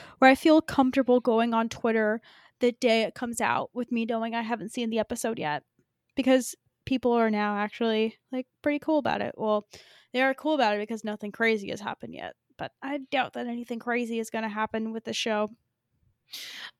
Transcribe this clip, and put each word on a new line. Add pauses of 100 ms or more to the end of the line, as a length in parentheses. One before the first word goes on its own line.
(180)
where
I
feel
comfortable
going
on
Twitter (400)
the
day
it
comes
out
with
me
knowing
I
haven't
seen
the
episode
yet, (520)
because (320)
people
are
now
actually, (140)
like, (160)
pretty
cool
about
it.
Well, (460)
they
are
cool
about
it
because
nothing
crazy
has
happened
yet, (220)
but (100)
I (120)
doubt
that
anything
crazy
is
gonna
happen
with
the
show. (1300)